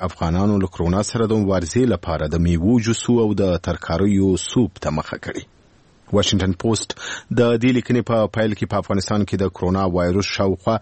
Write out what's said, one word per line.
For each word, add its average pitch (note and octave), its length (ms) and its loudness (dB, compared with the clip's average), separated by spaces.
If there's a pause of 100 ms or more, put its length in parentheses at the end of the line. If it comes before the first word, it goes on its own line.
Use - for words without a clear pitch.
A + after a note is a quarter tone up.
افغانانو F#2+ 500 0
له F#2+ 80 0
کرونا F2+ 360 0
سره A2+ 220 -2
د G#2+ 160 2
مبارزې G2 540 0
لپاره D#2 320 -4
د E2+ 180 0
میوو F2 400 2
جوسو A#2 380 0
او G#2+ 100 2
د F#2+ 320 0
ترکاریو F#2+ 640 0 (140)
سوپ - 420 -2
ته D2+ 140 -2
مخه - 180 -8
کړې. - 260 -10 (640)
واشنگټن F#2+ 540 2
پوسټ A2+ 280 -2 (500)
د - 20 6 (160)
دې B2 200 2
لیکنې B2 300 0
په A2 280 0
پیل A2 180 0
کې G#2 180 -4
په G#2 80 0
افغانستان G2+ 460 0
کې F#2+ 160 -2
د F#2 160 0
کرونا F#2+ 260 0 (120)
وایروس F2+ 360 0
شاوخوا G2 500 0